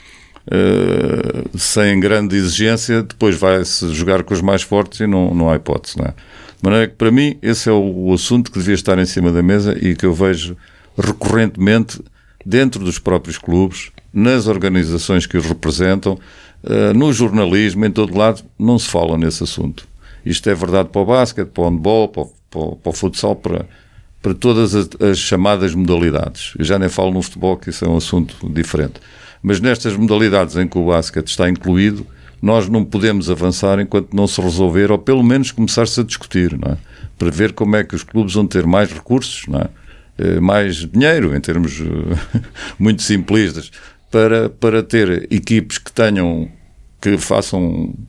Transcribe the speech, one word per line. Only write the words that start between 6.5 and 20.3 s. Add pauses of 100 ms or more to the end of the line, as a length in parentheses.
maneira
que,
para
mim,
esse
é
o,
o
assunto
que
devia
estar
em
cima
da
mesa
e
que
eu
vejo (400)
recorrentemente (460)
dentro
dos
próprios
clubes, (220)
nas
organizações
que
os
representam, (460)
eh,
no
jornalismo,
em
todo
lado, (160)
não
se
fala
nesse
assunto. (380)
Isto